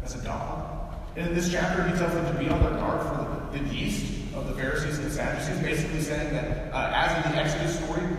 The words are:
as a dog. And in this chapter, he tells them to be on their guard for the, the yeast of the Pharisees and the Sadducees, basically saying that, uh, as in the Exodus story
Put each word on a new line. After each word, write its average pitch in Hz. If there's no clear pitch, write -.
as -
a -
dog. -
And 175
in 170
this 175
chapter, 175
he 170
tells 170
them 165
to -
be 156
on 160
their -
guard -
for -
the, -
the -
yeast -
of -
the -
Pharisees 147
and 151
the -
Sadducees, -
basically 156
saying 151
that, -
uh, 127
as 156
in 151
the -
Exodus -
story 180